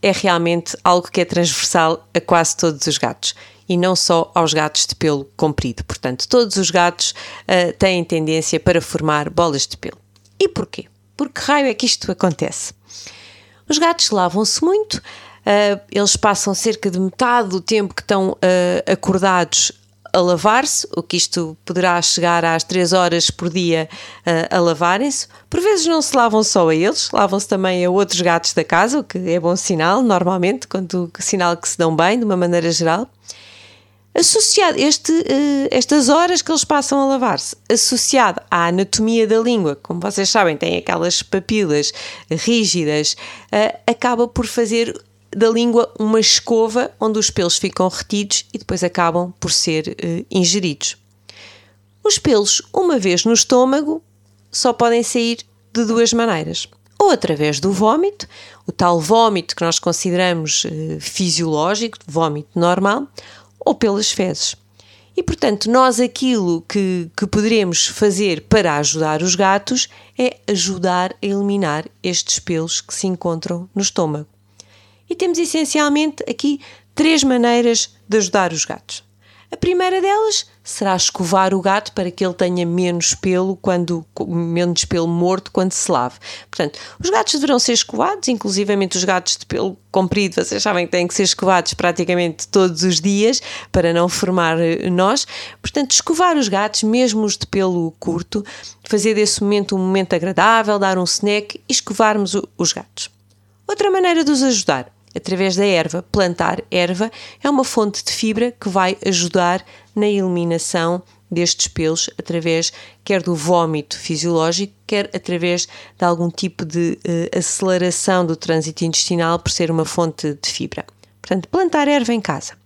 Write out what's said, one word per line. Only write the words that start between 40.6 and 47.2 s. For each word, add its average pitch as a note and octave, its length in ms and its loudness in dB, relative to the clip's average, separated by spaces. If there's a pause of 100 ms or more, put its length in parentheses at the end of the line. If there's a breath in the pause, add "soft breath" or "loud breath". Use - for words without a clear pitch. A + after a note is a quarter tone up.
aquelas F3 460 -2
papilas F#3 680 0 (380 loud breath)
rígidas, D#3+ 880 0 (340 loud breath)
eh, G#3+ 360 0
acaba A#3+ 400 0
por A#3+ 180 -4
fazer A#3 480 -2 (420)
da A3 140 4
língua A#3 500 2
uma A3 200 2
escova A3+ 800 0
onde A3 200 0
os G#3 100 0